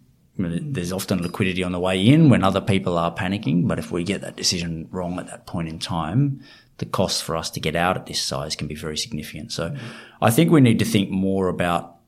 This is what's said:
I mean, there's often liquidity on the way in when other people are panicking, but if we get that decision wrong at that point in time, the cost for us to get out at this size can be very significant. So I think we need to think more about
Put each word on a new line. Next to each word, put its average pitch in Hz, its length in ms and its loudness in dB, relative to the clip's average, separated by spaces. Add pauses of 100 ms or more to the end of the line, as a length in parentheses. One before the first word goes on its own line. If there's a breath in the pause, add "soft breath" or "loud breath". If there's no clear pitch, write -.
(380)
I 98 40 -2
mean, 85 300 -4
there's 87 220 -4
often 95 280 -2
liquidity 92 400 -2
on 90 100 -2
the 90 60 -4
way 92 220 0
in 143 300 8
when 95 120 6
other 95 200 2
people 92 340 0
are 85 180 0
panicking, 113 540 0
but 85 100 -2
if 82 120 -10
we 87 120 -2
get 92 200 -4
that - 140 -12
decision 85 540 -4
wrong 90 280 -4
at 87 80 -10
that - 200 -16
point 85 220 -6
in 80 100 -10
time, 98 640 -2 (360 loud breath)
the 165 80 -6
cost - 360 -2
for 80 140 -4
us 80 140 -6
to - 100 -8
get 78 160 -2
out 87 200 2
at - 100 -10
this - 160 -4
size 73 340 -4
can 80 100 -6
be 76 80 -8
very 78 220 -8
significant. 76 560 -8
So 80 240 -6 (440 loud breath)
I 117 100 4
think 165 200 4
we 156 120 8
need 113 160 6
to 107 80 2
think 98 240 0
more 95 380 0
about 87 480 -2 (120)